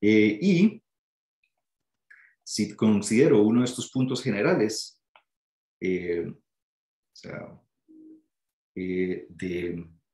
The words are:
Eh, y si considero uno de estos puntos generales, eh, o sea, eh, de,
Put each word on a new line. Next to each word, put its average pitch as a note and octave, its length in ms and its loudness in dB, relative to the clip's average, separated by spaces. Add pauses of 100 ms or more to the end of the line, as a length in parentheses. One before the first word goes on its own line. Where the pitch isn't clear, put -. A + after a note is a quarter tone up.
Eh, G#2+ 400 4
y F#3+ 420 2 (1600)
si - 320 -4
considero A2 680 4
uno A#2 180 4
de B2+ 40 0
estos - 260 -8
puntos C3 300 -2
generales, A#2+ 800 -2 (800)
eh, F2 480 -4
o - 880 -20
sea, - 460 -16 (1120)
eh, F#2 540 -4
de, F2 600 -8 (240)